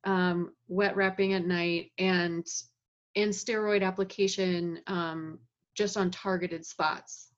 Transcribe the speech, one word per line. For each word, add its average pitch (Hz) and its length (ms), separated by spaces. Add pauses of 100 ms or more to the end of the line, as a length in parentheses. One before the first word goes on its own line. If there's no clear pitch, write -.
um, 180 480 (160)
wet 196 280
wrapping 190 380
at 180 140
night, 170 500
and, 175 480 (720)
and 208 160
steroid 208 520
application, 185 1000
um, 160 540 (360)
just 208 220
on 185 140
targeted 175 520
spots. - 760